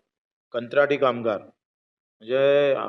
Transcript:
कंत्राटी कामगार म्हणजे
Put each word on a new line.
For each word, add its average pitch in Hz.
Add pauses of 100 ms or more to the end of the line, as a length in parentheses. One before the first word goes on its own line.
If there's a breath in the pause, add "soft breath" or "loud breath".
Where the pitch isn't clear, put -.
(540)
कंत्राटी 135
कामगार 120 (800)
म्हणजे 139 (160)